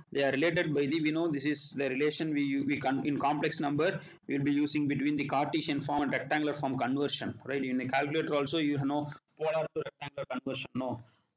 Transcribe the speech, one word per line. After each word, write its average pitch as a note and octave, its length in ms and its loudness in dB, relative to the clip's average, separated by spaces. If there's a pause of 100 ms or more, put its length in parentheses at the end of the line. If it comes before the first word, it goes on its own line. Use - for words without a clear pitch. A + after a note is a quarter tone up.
(120)
They C#3 120 2
are C3+ 80 4
related D#3+ 440 2
by C#3+ 100 4
the, D#3 160 0
we D3+ 80 2
know E3 220 2
this C#3 140 -2
is C#3+ 260 -2
the C3+ 180 -2
relation D3 420 0
we, C#3+ 300 0
we C#3 160 0
con-, C3+ 300 0
in C#3+ 100 0
complex D3 420 0
number, D3+ 400 2 (280)
we C#3 100 0
will C#3 80 2
be C#3+ 60 4
using D3 360 2
between C#3+ 280 0
the B2 100 -2
Cartesian D3 560 0
form D3 220 0
and C3+ 80 0
rectangular D3+ 420 0
form C3+ 240 -2
conversion, C3 640 -2
right? C3+ 220 -2
In B2+ 160 0
a B2+ 60 -2
calculator D3 480 0
also, C#3+ 240 0
you D3 180 2
know, C#3+ 320 0 (260)
polar D#3 300 0 (100)
to D#3+ 80 -2
rectangular C#3 460 -10
conversion, C3 460 -6
no. B2 260 -4 (360)